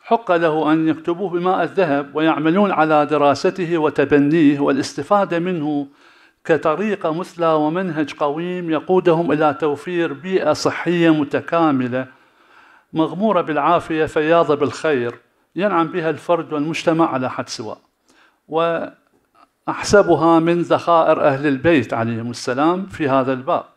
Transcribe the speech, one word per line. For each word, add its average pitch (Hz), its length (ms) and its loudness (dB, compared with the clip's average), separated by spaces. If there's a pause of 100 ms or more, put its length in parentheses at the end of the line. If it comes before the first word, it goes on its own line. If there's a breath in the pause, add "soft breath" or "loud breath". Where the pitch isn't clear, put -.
حق 226 300 -2
له 160 420 2
أن 160 140 2
يكتبوه 170 420 -4
بماء 180 340 0
الذهب 143 520 -2
ويعملون 160 560 2
على 156 340 2
دراسته 156 720 0
وتبنيه 147 840 2
والاستفادة 165 800 0
منه 151 480 -4 (580 soft breath)
كطريقة 165 680 0
مثلى 165 400 -2
ومنهج 156 600 -2
قويم 170 560 -4
يقودهم 170 640 0
إلى 151 220 2
توفير 160 600 -2
بيئة 151 400 -2
صحية 170 560 0
متكاملة 135 1000 0 (840 soft breath)
مغمورة 170 480 0
بالعافية 156 640 0
فياضة 156 500 2
بالخير 131 640 -2 (360)
ينعم 170 320 0
بها 160 220 -4
الفرد 156 440 -2
والمجتمع 156 600 0
على 127 160 -2
حد - 200 -10
سواء، 107 280 -12 (680 soft breath)
وأحسبها 165 1900 0
من 170 220 0
ذخائر 160 600 2
أهل 139 260 2
البيت 135 460 2
عليهم 117 360 -4
السلام 151 560 -2
في 156 240 -6
هذا 131 240 0
الباب. 131 300 -2 (140)